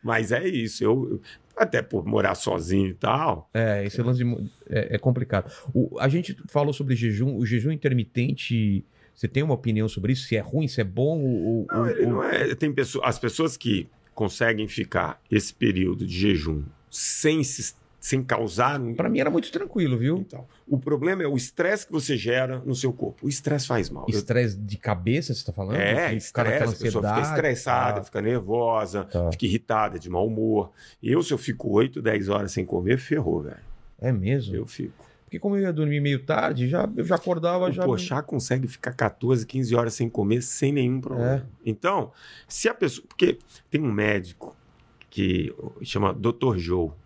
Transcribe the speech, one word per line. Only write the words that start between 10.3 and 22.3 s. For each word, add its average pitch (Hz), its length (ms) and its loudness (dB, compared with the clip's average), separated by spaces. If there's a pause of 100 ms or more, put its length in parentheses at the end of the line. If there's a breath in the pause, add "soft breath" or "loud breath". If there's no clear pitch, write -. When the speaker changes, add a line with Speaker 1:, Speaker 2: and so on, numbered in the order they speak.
Speaker 2:
é 107 60 2
ruim, 156 260 -2
se 127 140 -2
é - 20 2
bom? 127 360 0
O, 113 440 0
o, - 60 -6
Speaker 1:
Não, 117 140 0
Speaker 2:
o, 117 40 2
Speaker 1:
ele - 180 2
Speaker 2:
o - 40 4
Speaker 1:
não 127 140 0
é, - 320 0
tem 151 180 0
pessoa, 131 340 0
as 120 120 0
pessoas 151 380 0
que 104 300 0 (280)
conseguem 107 520 0
ficar 92 640 -2
esse - 240 2
período 92 540 2
de 90 100 -6
jejum 80 460 2 (260)
sem - 540 0
se, - 320 -6 (240)
sem 131 240 -2
causar 120 580 0
um 117 140 -4
Speaker 2:
Pra 185 140 0
mim 233 100 2
era 294 100 2
muito 302 220 0
tranquilo, 190 460 0
viu? 139 200 2
Speaker 1:
Então, - 280 -10 (220 soft breath)
o 139 120 0
problema 151 440 0
é 147 40 0
o 139 80 0
estresse 180 500 0
que - 60 -14
você 147 260 0
gera 127 480 0